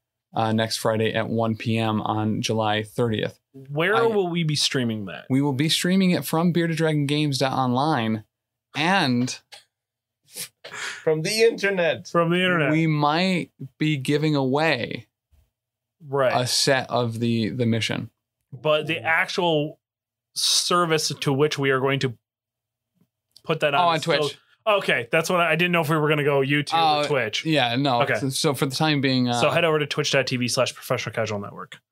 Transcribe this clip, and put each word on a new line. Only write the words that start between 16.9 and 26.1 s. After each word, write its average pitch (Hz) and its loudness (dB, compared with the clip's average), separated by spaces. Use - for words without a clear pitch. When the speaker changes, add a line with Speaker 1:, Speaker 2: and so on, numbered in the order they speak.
Speaker 1:
of 117 -2
the, 117 0
the 123 -2
mission. 113 -2
Speaker 2:
But 151 -2
the 160 -4
actual 160 0
service 165 0
to 147 0
which 147 0
we 139 0
are 135 2
going 135 0
to 127 -2
put 156 -2
that 147 2
on 175 4
Speaker 1:
Oh, 175 4
on 165 2
Speaker 2:
is 151 -4
still 160 2
Speaker 1:
Twitch. 147 -2
Speaker 2:
Okay, 175 0
that's 160 2
what 180 2
I, 165 2
I 156 2
didn't 175 2
know 170 4
if 147 -2
we 160 2
were 151 2
gonna 147 2